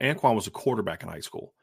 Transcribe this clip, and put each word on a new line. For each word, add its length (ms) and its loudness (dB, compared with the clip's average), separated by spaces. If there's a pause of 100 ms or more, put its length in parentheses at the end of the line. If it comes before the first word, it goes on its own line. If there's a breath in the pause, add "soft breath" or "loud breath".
Anquan 320 4
was 140 0
a 20 -10
quarterback 520 -2
in 60 -10
high 120 -10
school. 420 -12